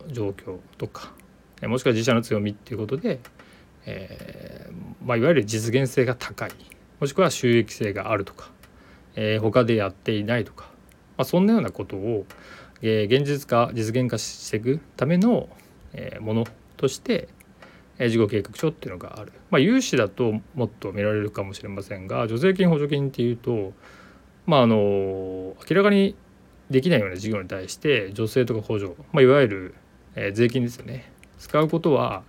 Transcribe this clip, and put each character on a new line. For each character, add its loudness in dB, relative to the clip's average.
状 -6
況 -12
と -8
か、 -16
え -8
ー、 -4
も 0
し -4
く 4
は 4
自 2
社 4
の 4
強 -2
み -2
っ -10
て -18
い -8
う -8
こ -6
と -4
で、 -4
え -16
ー、 -18
ま 0
あ、 2
い 2
わ 4
ゆ 6
る 4
実 -2
現 2
性 2
が -2
高 -10
い、 -10
も -2
し -6
く 2
は 4
収 0
益 0
性 -4
が -6
あ 2
る -2
と -12
か、 -20
え 0
ー、 0
他 4
で 2
や 0
っ -10
て -4
い -2
な 0
い -2
と -20
か、 -20
ま -2
あ、 0
そ 2
ん 4
な 6
よ 4
う 2
な -4
こ -10
と -10
を、 -4
え 2
ー、 6
現 2
実 -4
化、 2
実 -4
現 0
化 -4
し -10
て -4
い -2
く -2
た 0
め 2
の、 2
え -14
ー、 -12
も -4
の 0
と 0
し -2
て、 -2
え 0
ー、 4
事 2
業 4
計 -2
画 -12
書 -2
っ -2
て -14
い -8
う -10
の -12
が -14
あ -14
る。 -18
ま 4
あ、 8
融 6
資 -2
だ 2
と 0
も 0
っ -6
と -8
見 -4
ら 2
れ 0
る -4
か -6
も -8
し -14
れ -10
ま -10
せ -12
ん -14
が、 -2
助 -2
成 4
金、 4
補 4
助 -2
金 0
っ -6
て -4
い 2
う -4
と、 -4
ま 4
あ、 6
あ 6
の、 6
明 0
ら 4
か 6
に 4
で 4
き 0
な 4
い 4
よ 0
う -4
な -8
事 -6
業 -2
に -12
対 -10
し -12
て 0
助 -4
成 2
と -2
か -4
補 -4
助、 -8
ま 2
あ、 8
い 10
わ 8
ゆ 4
る、 -6
え -4
ー、 -6
税 4
金 0
で -2
す -12
よ -18
ね、 -14
使 -4
う 2
こ 0
と 2
は、 0